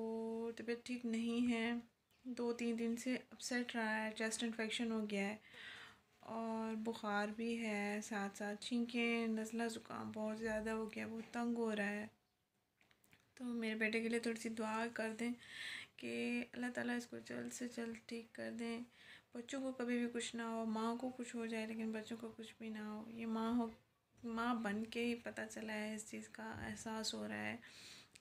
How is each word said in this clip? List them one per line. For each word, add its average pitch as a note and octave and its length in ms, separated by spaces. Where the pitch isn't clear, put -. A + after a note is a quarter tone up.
तबीयत A#3 280
ठीक B3 200
नहीं A#3 380
है, A#3 360
दो A#3+ 300
तीन A#3 220
दिन A#3 220
से B3+ 180
upset B3 600
रहा A3 180
है, A3 200
chest A3 300
infection A3+ 480
हो A3 140
गया G3 200
है G#3+ 140
और A3+ 420
बुखार G#3 520
भी A#3 220
है, G#3 440
साथ G3+ 360
साथ G#3 240
छींकें, A#3 680
नज़ला A3 400
ज़ुकाम A3 440
बहुत G#3+ 260
ज़्यादा A3 340
हो A3 120
गया, A3 220
वो A3+ 120
तंग A#3+ 240
हो A3+ 160
रहा G#3 140
है। G#3 260
तो B3+ 80
मेरे A3+ 320
बेटे A3 240
के A3+ 80
लिए A#3 120
थोड़ी A3+ 200
सी A#3 100
दुआ A3 360
कर A3 160
दें A#3 200
कि A#3 160
अल्लाह B3 160
ताला A#3+ 240
इसको A#3 280
जल्द A#3+ 300
से B3 160
जल्द A#3 280
ठीक A#3 280
कर A3+ 160
दें। A#3 320
बच्चों B3 260
को C4 120
कभी A#3+ 260
भी A#3+ 100
कुछ A#3 260
ना A#3 120
हो, A3+ 200
माँ A3+ 300
को B3+ 140
कुछ A#3+ 240
हो A3+ 120
जाए A3 200
लेकिन A3 260
बच्चों A3 240
को A3+ 140
कुछ A3 300
भी A3+ 100
ना G#3+ 160
हो। G#3+ 240
ये A3+ 180
माँ A3+ 280
हो, A3+ 140
माँ A#3 440
बन G#3 200
के A#3 100
ही A#3+ 120
पता G#3+ 200
चला A3 280
है, G#3+ 200
इस G#3+ 160
चीज़ A3 200
का A3 180
एहसास A3 520
हो G#3+ 120
रहा G#3+ 140
है G#3+ 180